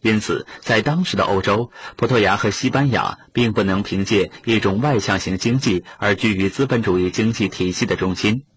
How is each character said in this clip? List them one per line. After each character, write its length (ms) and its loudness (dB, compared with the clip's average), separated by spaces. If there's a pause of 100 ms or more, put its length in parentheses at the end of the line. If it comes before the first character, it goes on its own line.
因 200 2
此， 260 -4 (140)
在 200 0
当 240 0
时 120 -4
的 80 2
欧 160 0
洲， 320 -2 (240)
葡 100 -2
萄 120 2
牙 180 4
和 140 0
西 200 -2
班 200 2
牙 280 -2 (140)
并 200 2
不 120 2
能 180 0
凭 220 -2
借 260 2 (140)
一 160 2
种 200 0
外 200 2
向 180 -2
型 200 -4
经 200 0
济 260 0 (140)
而 160 2
居 200 0
于 140 0
资 180 -2
本 160 0
主 180 2
义 100 0
经 220 0
济 160 0
体 240 -2
系 120 -2
的 120 -2
中 180 -2
心。 300 0 (120)